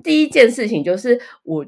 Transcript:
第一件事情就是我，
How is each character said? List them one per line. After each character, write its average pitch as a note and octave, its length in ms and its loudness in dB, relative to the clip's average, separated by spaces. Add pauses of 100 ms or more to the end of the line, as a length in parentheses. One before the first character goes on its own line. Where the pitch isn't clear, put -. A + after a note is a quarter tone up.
第 D#4 180 0
一 D4+ 80 0
件 A#3+ 200 4
事 A#3+ 180 -6
情 D#3+ 160 -4
就 F3 120 -2
是 A#3+ 240 0 (240)
我， D#3 240 -6